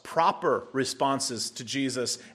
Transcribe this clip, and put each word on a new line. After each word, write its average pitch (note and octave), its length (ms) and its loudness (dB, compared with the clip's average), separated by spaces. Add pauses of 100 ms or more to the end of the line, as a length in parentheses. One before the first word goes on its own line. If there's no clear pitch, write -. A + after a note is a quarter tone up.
proper E3 680 2
responses C3+ 800 0
to - 140 -10
Jesus B2 540 -2 (160)